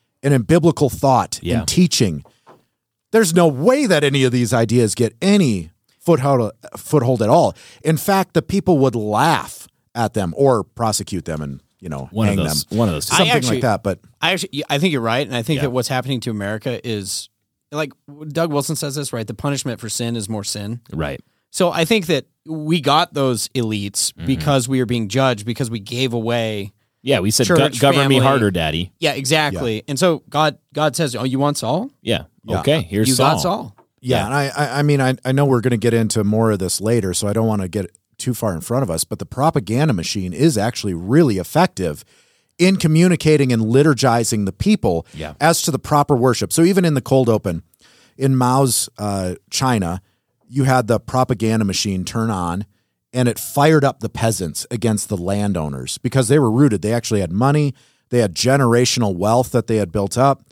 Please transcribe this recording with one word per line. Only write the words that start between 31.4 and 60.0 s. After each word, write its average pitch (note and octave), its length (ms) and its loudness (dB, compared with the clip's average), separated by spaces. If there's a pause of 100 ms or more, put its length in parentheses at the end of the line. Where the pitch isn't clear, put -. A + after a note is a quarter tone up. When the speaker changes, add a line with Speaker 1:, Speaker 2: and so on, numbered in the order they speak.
Speaker 3:
Saul?" E3 320 -4 (120)
Speaker 2:
Yeah. G#2+ 220 -2 (200)
Speaker 1:
Yeah. F2 160 -2
Speaker 2:
Okay, C3 220 0
here's G2 260 -2
Speaker 3:
You C3 80 0
Speaker 2:
Saul. C3+ 200 2
Speaker 3:
got F2+ 60 -4
Saul. D#3 340 -6 (260)
Speaker 1:
Yeah, B2 160 0
Speaker 2:
Yeah. G2+ 80 -2
Speaker 1:
and A#2+ 100 -6
I, C#3 140 0
I, C#3 300 -4
I D3 40 0
mean, D3 180 2
I, C3 140 0 (100)
I B2+ 60 -2
know C#3+ 140 2
we're B2+ 160 2
gonna A#2+ 160 0
get A2+ 160 2
into A2+ 300 0
more A2 280 2
of G2+ 80 0
this F#2 220 -4
later, G2+ 320 0
so G#2 140 -4
I G2+ 60 -2
don't A2+ 140 0
wanna G2+ 220 -2
get F#2 200 -6 (280)
too B2 160 -4
far G#2+ 200 -2
in D#2+ 80 -6
front B2+ 220 -2
of F2 80 -4
us, D#2+ 140 -2
but G#2+ 140 -10
the F2+ 60 -10
propaganda B2+ 680 0
machine F2+ 400 -4
is C3+ 240 2
actually G2+ 360 -2
really G#2+ 440 2
effective F2+ 640 -2 (560)
in F#3+ 160 4
communicating D#3 760 4
and A2+ 100 2
liturgizing A#2+ 800 2
the F#2+ 80 -2
people G#2 600 0
Speaker 2:
Yeah. D2+ 280 -12
Speaker 1:
as D#3+ 220 2
to E3+ 80 -2
the B2+ 80 -2
proper D3 360 2
worship. A#2+ 380 0
So E3 100 4
even F#3 220 4
in D#3+ 100 2
the B2+ 60 0
cold C3 280 2
open, G2 340 -2 (540)
in C3+ 180 2
Mao's, B2+ 640 2
uh, G2 380 -4 (140)
China, G2 520 -2 (460)
you C3 180 -2
had B2+ 220 2
the A2 120 2
propaganda A2+ 640 0
machine F#2+ 400 -4
turn A2+ 240 -4
on, F#2 360 -4 (460)
and B2 160 0
it - 120 -4
fired D3 440 2
up C3+ 160 0
the A2+ 100 -8
peasants G2 600 -4
against A2 400 -4
the G2+ 80 -4
landowners F2 800 -4
because B2+ 300 0
they C#3+ 100 4
were B2 140 4
rooted. A2+ 320 2
They G#2+ 100 0
actually A2+ 280 -2
had E2+ 100 -4
money. C#3 420 2 (380)
They B2 80 2
had G2 160 0
generational A#2+ 800 2
wealth A2 360 0
that - 160 0
they A2 100 0
had F#2+ 140 -2
built G2+ 260 -4